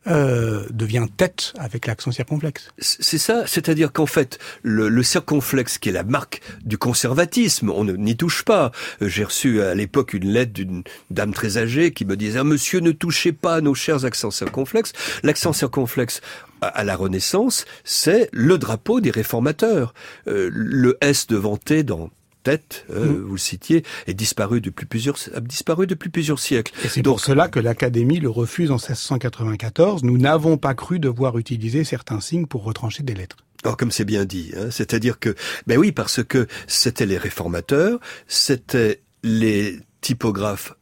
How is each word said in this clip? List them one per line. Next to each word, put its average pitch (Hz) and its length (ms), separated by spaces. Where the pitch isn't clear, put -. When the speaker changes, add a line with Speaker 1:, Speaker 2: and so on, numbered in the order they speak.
Speaker 1:
euh, 120 640
devient 113 380
tête - 400
avec 123 300
l'accent 120 260
circonflexe. 147 640
Speaker 2:
C-, - 240
c'est - 160
ça, 220 300
c'est-à-dire 156 440
qu'en 160 140
fait, 143 340
le, 110 280
le 120 120
circonflexe 135 760
qui - 100
est - 40
la 90 120
marque - 380
du 107 140
conservatisme, 131 960
on 95 140
ne, 95 100
n'y 104 200
touche 165 280
pas. 170 280
Euh, 104 80
j'ai 95 160
reçu 107 380
à 92 120
l'époque 104 380
une 98 180
lettre 117 220
d'une 92 300
dame 101 220
très 104 240
âgée 127 360
qui - 120
me 98 140
disait, « 107 220
Ah, 135 40
monsieur, 151 360
ne 165 120
touchez 165 400
pas 165 220
à 165 80
nos 139 120
chers 143 300
accents 113 260
circonflexes. » 135 600
L'accent 147 320
circonflexe 123 680
à, - 60
à - 180
la 98 120
Renaissance, 95 680
c'est - 480
le 151 280
drapeau 170 420
des 156 100
réformateurs. 135 840
Euh, 95 240
le 123 480
S 143 280
devant 104 280
T 156 260
dans 82 280
tête, - 480
euh, 107 160
Speaker 1:
Mm. 143 160
Speaker 2:
vous 98 100
le 95 60
citiez, 160 460
est 92 60
disparu 110 480
depuis 95 240
plusieurs, 120 320
a 117 60
disparu 160 460
depuis 175 240
plusieurs 151 280
siècles. - 360
Speaker 1:
Et 120 40
c'est 127 120
Speaker 2:
Donc 127 140
Speaker 1:
pour 107 100
cela 135 240
que - 100
l'Académie 120 640
le 139 80
refuse 120 420
en 131 60
seize 120 220
cent 131 200
quatre-vingt-quatorze. 120 840
Nous 123 160
n'avons 151 400
pas 135 160
cru 175 240
devoir 123 400
utiliser 117 460
certains 120 360
signes - 240
pour 127 200
retrancher 113 380
des 123 120
lettres. 92 240
Speaker 2:
Alors, 110 160
comme 120 120
c'est 110 140
bien 101 220
dit, 87 320
hein, 107 120
c'est-à-dire 117 500
que, 110 140
ben 120 120
oui, 202 120
parce - 320
que 123 240
c'était - 400
les 95 100
réformateurs, 104 840
c'était 120 720
les 107 560
typographes 104 800